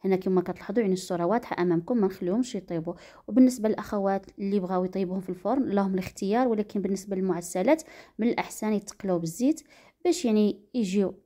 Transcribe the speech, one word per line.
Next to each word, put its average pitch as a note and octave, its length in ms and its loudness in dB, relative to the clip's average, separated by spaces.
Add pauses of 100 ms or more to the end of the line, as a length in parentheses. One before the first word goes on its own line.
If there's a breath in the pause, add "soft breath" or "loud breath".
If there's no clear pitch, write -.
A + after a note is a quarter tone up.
هنا F#3+ 120 4
كما F#3 240 2
كتلاحظوا F#3+ 420 -2
يعني F#3+ 120 2
الصوره F3+ 300 -4
واضحه G3+ 380 0
امامكم، F3 340 2
ما G3+ 100 4
نخليهمش F#3+ 480 -2
يطيبوا. F3 400 -6 (340 loud breath)
وبالنسبه B3 400 4
للاخوات G3 580 -2 (120)
اللي G3 220 0
بغاو F3+ 240 -2
يطيبوهم F#3 360 -4
في F#3 80 -12
الفرن G#3+ 400 -2
لهم G3 260 2
الاختيار، G#3 540 0
ولكن G#3 340 -2
بالنسبه G3 340 -4
للمعسلات F#3+ 640 0 (360 loud breath)
من A3+ 100 2
الاحسن - 440 -2
يتقلاو G3+ 460 -2
بالزيت A#3+ 440 0 (420 soft breath)
باش E4+ 200 0
يعني G#3+ 360 4 (140)
يجيو G3+ 400 0 (120)